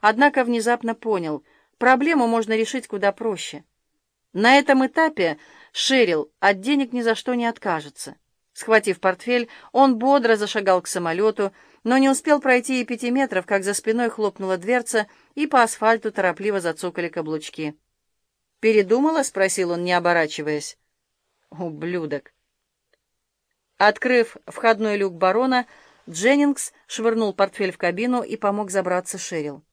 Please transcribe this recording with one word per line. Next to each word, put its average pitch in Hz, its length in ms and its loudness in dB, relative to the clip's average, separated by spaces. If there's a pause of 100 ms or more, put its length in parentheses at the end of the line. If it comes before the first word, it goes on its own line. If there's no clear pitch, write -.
однако 254 420 4
внезапно 240 520 -2
понял, 180 480 -4 (340)
проблему 262 500 2
можно 226 280 -2
решить 226 320 -4
куда 202 240 -2
проще. 196 520 -8 (680)
На 240 240 6
этом 269 280 4
этапе 254 520 0 (340)
Шерил 196 680 0
от 196 220 2
денег 262 320 -2
ни 247 80 -4
за 226 140 0
что - 180 -4
не 240 120 -2
откажется. 170 680 -6 (380)
Схватив 214 480 0
портфель, 233 480 -2 (240)
он 262 240 6
бодро 233 400 4
зашагал 196 440 0
к - 60 -12
самолету, 196 640 -2 (320)
но 240 140 2
не 269 120 4
успел 294 300 2
пройти 254 400 0
и 240 60 -2
пяти 240 260 -6
метров, 247 340 -2
как 196 200 -2
за 202 80 -2
спиной 226 360 -2
хлопнула 190 480 -4
дверца, 220 500 -2 (280)
и 294 100 -4
по 285 160 4
асфальту 220 520 0
торопливо 196 480 -2
зацокали 170 480 -6
каблучки. 156 680 -8 (840)
"Передумала?" — 226 640 4
спросил 190 480 -2
он, 175 120 -4
не 180 80 -2
оборачиваясь. 160 840 0 (720)
"Ублюдок!" 160 840 -8 (1400)
Открыв 226 600 2 (100)
входной 214 480 0
люк 196 200 -2
барона, 247 520 0 (420)
Дженнингс 269 600 0 (160)
швырнул 220 460 -2
портфель 196 400 -2
в - 40 -18
кабину 220 440 -2
и - 160 -8
помог 202 340 -4
забраться 180 460 -4
Шерил. 147 560 -8